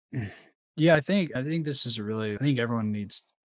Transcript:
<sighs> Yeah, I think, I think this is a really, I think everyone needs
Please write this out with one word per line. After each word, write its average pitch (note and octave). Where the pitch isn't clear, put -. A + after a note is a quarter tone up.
<sighs> G#2+
Yeah, D#3+
I D3+
think, F3+
I B2+
think D#3
this C#3+
is A2+
a G#2+
really, G#2+
I -
think C#3
everyone A#2
needs G#2